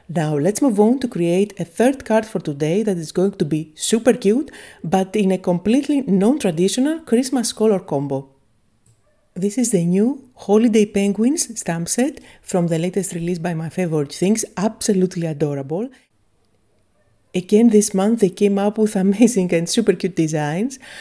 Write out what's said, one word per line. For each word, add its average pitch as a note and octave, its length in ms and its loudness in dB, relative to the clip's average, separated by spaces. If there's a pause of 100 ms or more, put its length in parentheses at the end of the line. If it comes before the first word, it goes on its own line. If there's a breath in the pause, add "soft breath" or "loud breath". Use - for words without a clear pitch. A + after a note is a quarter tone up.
Now D3+ 280 0
let's E3+ 240 0
move A#3 180 4
on A#3 200 4
to B3+ 80 -2
create F3+ 520 0
a E3 60 -6
third C4+ 380 0
card A3 220 0
for F#3+ 140 -6
today D#3 440 -2
that G3+ 140 -2
is D#3+ 140 -10
going F#3+ 220 0
to F3+ 120 -2
be D3+ 300 -4
super A#3 380 2
cute, G#3+ 360 0 (340 loud breath)
but F#3+ 320 0
in G3 160 2
a F#3 60 0
completely G#3+ 640 0
non-traditional G#3 1000 0
Christmas B3 520 -2
color G#3+ 260 0
combo. C#3 500 -6 (1080)
This G3+ 220 -4
is B3 140 0
the F3 140 0
new G#3 500 0
Holiday G#3+ 500 2
Penguins G#3+ 720 -2
stamp E3+ 300 -4
set C4 320 -2 (200 loud breath)
from F3 260 0
the E3 120 0
latest F3+ 340 -4
release E3+ 240 -4
by E3+ 160 -4
My D#3+ 160 -6
Favorite D#3 440 -2
Things, G#3 320 0 (120)
absolutely F#3 680 0
adorable. D3+ 640 -4 (1500 soft breath)
Again, G#3 320 4
this G#3+ 260 4
month G#3 280 0
they F#3+ 80 4
came G3+ 280 0
up G#3 200 0
with G#3+ 180 0
amazing G3 580 2
and E3+ 140 0
super A3 240 2
cute F3+ 240 -4
designs. D#3+ 640 -2 (220 loud breath)